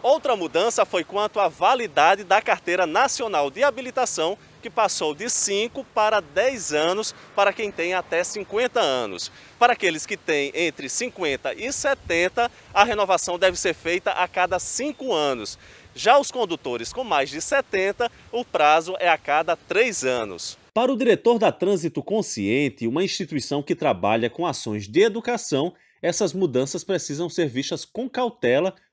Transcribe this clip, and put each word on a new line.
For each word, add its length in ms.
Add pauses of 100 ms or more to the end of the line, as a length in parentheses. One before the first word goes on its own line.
Outra 320
mudança 500
foi 180
quanto 360
à 80
validade 760
da 160
Carteira 460
Nacional 640
de 140
Habilitação, 760 (240)
que 80
passou 460
de 120
cinco 560
para 380
dez 500
anos 440 (200)
para 160
quem 200
tem 240
até 280
cinquenta 560
anos. 520 (260)
Para 160
aqueles 320
que 100
têm 380
entre 340
cinquenta 680
e 180
setenta, 760 (220)
a 120
renovação 560
deve 180
ser 160
feita 380
a 160
cada 320
cinco 520
anos. 460 (380)
Já 240
os 100
condutores 640
com 100
mais 260
de 120
setenta, 680 (220)
o 140
prazo 540
é 100
a 80
cada 400
três 480
anos. 540 (160)
Para 180
o 40
diretor 420
da 120
Trânsito 520
Consciente, 840
uma 160
instituição 600
que 120
trabalha 540
com 160
ações 420
de 140
educação, 720 (280)
essas 320
mudanças 500
precisam 440
ser 200
vistas 360
com 240
cautela, 680 (180)